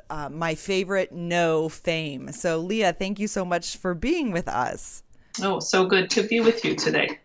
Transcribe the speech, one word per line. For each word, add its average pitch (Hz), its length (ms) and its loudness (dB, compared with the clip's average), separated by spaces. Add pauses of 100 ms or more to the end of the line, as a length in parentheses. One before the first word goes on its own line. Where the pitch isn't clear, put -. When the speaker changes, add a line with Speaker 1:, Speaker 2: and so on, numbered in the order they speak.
(100)
Speaker 1:
uh, 147 200 -6
my 160 260 -2
favorite 190 560 0
no 170 560 2
fame. 151 640 -4
So 165 260 0
Leah, 180 340 2
thank 196 280 -4
you 208 80 -2
so 196 160 -2
much 175 320 -2
for 180 180 -2
being 254 380 0
with 175 160 -2
us. - 560 -4 (360)
Speaker 2:
Oh, 190 200 0
so 185 260 2
good 185 240 4
to 202 140 2
be 226 160 2
with 226 240 4
you 156 100 0
today. - 500 0